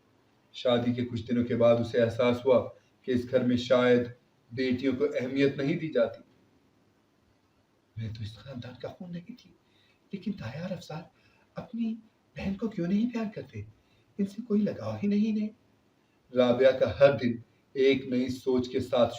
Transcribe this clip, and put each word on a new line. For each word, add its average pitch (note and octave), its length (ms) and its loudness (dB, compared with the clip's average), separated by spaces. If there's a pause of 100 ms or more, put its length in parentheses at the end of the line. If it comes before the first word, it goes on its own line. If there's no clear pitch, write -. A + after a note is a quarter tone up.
(540)
شادی A#2+ 400 0
کے B2 120 -2
کچھ A#2 220 -8
دنوں A#2+ 160 0
کے A#2 120 -2
بعد A#2 200 6
اسے A#2+ 260 0
احساس A#2+ 440 2
ہوا B2 240 4 (320)
کہ - 100 -8
اس B2 200 -2
گھر B2+ 120 2
میں B2 140 2
شاید B2 500 4 (440)
بیٹیوں C3 440 0
کو C#3 100 0 (160)
اہمیت C3+ 360 0
نہیں D3 220 -2
دی D#3 100 -6
جاتی۔ - 320 0 (1800)
میں A2 160 -8
تو A2+ 100 -12
اس G#2 140 -12
خاندان B2+ 440 -16
کا - 60 -12
خون F3 240 -14
نہیں F3 300 -14
تھی، F3 100 -20 (600)
لیکن - 200 -8
تایا C3 300 -10
اور F3+ 80 -8
افضال، E3+ 340 -10 (520)
اپنی A3+ 400 -6 (400)
بہن - 180 -4
کو G#3 140 -4
کیوں F3 200 -4
نہیں G#3 260 0
پیار A3+ 120 -2 (100)
کرتے؟ A#2+ 260 -12 (560)
ان G3+ 80 0
سے - 220 -10
کوئی G#3 140 2
لگاؤ - 420 -4
ہی G3+ 40 -2
نہیں G#3 220 2
انہیں۔ G#3+ 200 -2 (840)
رابعہ B2 360 6
کا - 280 0
ہر C#3 180 6
دن B2 140 0 (420)
ایک C3+ 320 4
نئی B2+ 220 0
سوچ B2 420 -2
کے C3 100 -4
ساتھ A#2+ 400 0